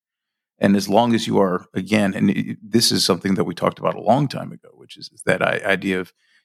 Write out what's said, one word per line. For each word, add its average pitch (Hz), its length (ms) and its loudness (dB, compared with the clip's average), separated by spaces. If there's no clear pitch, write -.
And 101 160 2
as 98 120 0
long 113 280 4
as 110 100 -2
you 107 140 0
are, 92 340 0
again, 98 400 0
and 101 160 2
it, - 320 -2
this 110 300 0
is 101 120 0
something 98 300 0
that 87 120 0
we 87 100 -6
talked 95 240 -4
about 87 160 -2
a 90 60 -12
long 127 260 2
time - 240 -10
ago, - 240 -20
which - 200 -20
is, - 160 -18
is - 120 -20
that 92 180 0
I-, 90 240 0
idea 98 340 0
of 90 140 -10